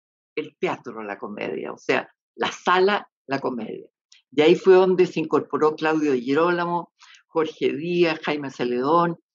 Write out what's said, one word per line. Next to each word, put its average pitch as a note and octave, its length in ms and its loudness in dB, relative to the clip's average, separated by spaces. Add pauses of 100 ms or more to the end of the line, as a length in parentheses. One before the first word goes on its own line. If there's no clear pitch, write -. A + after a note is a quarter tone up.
(360)
el D3+ 240 -10
teatro B2 400 -6
a G#2+ 60 -10
la G2+ 120 -8
comedia, - 540 -8
o - 60 -14
sea, - 360 -4 (220)
la A2+ 160 -6
sala, F#3+ 580 0 (180)
la C3+ 120 -4
comedia. B2 500 -8 (420)
Y C#3 100 2
ahí E3 140 6
fue F#3+ 200 6
donde F#3 320 6
se E3 120 -6
incorporó D3+ 560 0
Claudio D#3 380 0
Girolamo, E3+ 800 -2 (340)
Jorge D#3 460 -2
Díaz, E3 500 0
Jaime D3 280 -4
Celedón, C#3+ 680 0 (180)